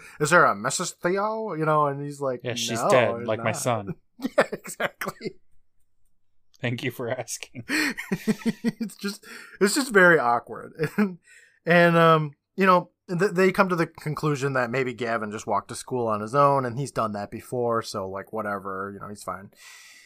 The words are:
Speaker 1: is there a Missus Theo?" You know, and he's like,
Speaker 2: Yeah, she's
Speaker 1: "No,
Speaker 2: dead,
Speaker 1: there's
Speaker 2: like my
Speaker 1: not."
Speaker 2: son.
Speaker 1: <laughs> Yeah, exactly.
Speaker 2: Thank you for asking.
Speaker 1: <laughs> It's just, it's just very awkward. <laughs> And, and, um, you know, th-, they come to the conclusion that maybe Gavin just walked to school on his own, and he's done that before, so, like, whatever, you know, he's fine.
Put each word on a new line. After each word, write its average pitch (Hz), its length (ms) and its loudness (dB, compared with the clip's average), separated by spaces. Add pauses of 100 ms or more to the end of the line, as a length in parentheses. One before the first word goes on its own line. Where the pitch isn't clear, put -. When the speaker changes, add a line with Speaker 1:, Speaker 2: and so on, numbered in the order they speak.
(200)
Speaker 1:
is 147 120 0
there 165 140 8
a 113 100 4
Missus 135 360 -4
Theo?" 208 600 -4
You 156 120 -2
know, 151 220 4
and 143 160 -4
he's 143 180 -12
like, 131 220 -4
Speaker 2:
Yeah, 120 120 -4
she's 117 260 -4
Speaker 1:
"No, 160 80 2
Speaker 2:
dead, 120 260 4
Speaker 1:
there's - 120 -8
Speaker 2:
like 110 120 -2
my 113 120 -2
Speaker 1:
not." - 60 -4
Speaker 2:
son. 107 380 -4 (240)
Speaker 1:
<laughs> - 0 - (180)
Yeah, 262 140 6
exactly. - 840 -8 (1300)
Speaker 2:
Thank 123 220 -4
you 123 80 -4
for 117 180 -8
asking. 127 560 -10
Speaker 1:
<laughs> - 40 -14 (1080)
It's 220 160 -10
just, - 300 -10 (340)
it's - 160 2
just 269 180 -2
very 180 240 8
awkward. 117 560 -2 (200)
<laughs> - 40 -10
And, 190 200 0 (480)
and, 170 320 6
um, 160 340 6 (240)
you 190 100 2
know, 180 240 4 (180)
th-, 190 240 0
they 185 200 4
come 185 180 2
to 180 60 0
the 165 120 0
conclusion 143 640 -4
that 127 180 0
maybe 127 220 -2
Gavin 113 380 -4
just 107 160 -10
walked 101 220 -2
to 120 60 -12
school 123 320 -4
on 107 140 -2
his 107 140 -8
own, 139 300 4
and 117 140 -6
he's 139 120 -6
done 110 220 -2
that 101 180 -8
before, 117 500 -4
so, 98 280 -8
like, 95 240 -12
whatever, 101 600 -6
you 98 60 -14
know, 98 100 -14
he's 104 140 -16
fine. 95 260 -10 (560)